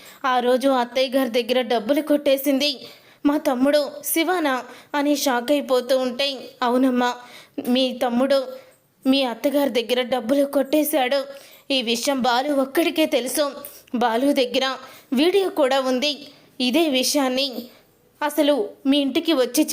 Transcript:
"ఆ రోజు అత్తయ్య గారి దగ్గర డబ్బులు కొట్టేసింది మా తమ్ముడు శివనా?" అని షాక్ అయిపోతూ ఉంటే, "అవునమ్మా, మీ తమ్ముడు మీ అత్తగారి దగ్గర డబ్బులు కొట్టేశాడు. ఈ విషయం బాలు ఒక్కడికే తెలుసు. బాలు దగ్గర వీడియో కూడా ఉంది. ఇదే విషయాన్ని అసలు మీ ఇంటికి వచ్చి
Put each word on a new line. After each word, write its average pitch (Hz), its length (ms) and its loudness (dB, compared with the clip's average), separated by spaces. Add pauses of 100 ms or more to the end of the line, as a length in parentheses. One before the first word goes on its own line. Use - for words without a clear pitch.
(260)
"ఆ 254 140 2
రోజు 247 300 2
అత్తయ్య 254 400 0
గారి 247 340 0
దగ్గర 254 180 0
డబ్బులు 247 400 0
కొట్టేసింది 285 760 0 (480)
మా 294 120 2
తమ్ముడు 285 540 2 (140)
శివనా?" 311 580 0 (320)
అని 285 200 2
షాక్ 254 360 0
అయిపోతూ 262 460 2
ఉంటే, 254 400 -2 (260)
"అవునమ్మా, 247 520 2 (520)
మీ 254 360 0
తమ్ముడు 262 400 2 (640)
మీ 269 160 2
అత్తగారి 277 460 0
దగ్గర 240 320 -2
డబ్బులు 254 440 0
కొట్టేశాడు. 277 800 0 (480)
ఈ 262 80 2
విషయం 233 400 -2
బాలు 269 320 0
ఒక్కడికే 311 520 0
తెలుసు. 277 460 -2 (440)
బాలు 240 360 0
దగ్గర 262 440 0 (380)
వీడియో 359 360 2
కూడా 269 300 2
ఉంది. 262 380 -2 (440)
ఇదే 285 280 2
విషయాన్ని 262 640 0 (680)
అసలు 294 460 0 (160)
మీ 277 120 4
ఇంటికి 277 360 0
వచ్చి 269 400 2